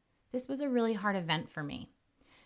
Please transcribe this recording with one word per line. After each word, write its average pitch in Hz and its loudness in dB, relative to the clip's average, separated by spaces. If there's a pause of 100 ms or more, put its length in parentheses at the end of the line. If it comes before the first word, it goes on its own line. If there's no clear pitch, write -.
(320)
This 247 -2
was 277 -2
a 285 0
really 226 4
hard 202 2
event 165 0
for 156 -8
me. - -8 (560)